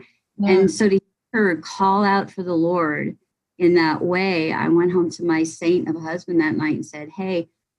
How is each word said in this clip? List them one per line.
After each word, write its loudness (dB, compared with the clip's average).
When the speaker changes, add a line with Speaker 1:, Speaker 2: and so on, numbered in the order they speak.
Speaker 1:
Yeah. 2
Speaker 2:
And 6
so 2
to 4
hear 2
her 0
call 0
out 0
for -8
the -4
Lord -2
in 4
that 0
way, 0
I -4
went 4
home 2
to -12
my 0
saint -2
of -4
a -10
husband -4
that 0
night -2
and -8
said, -16
"Hey, -6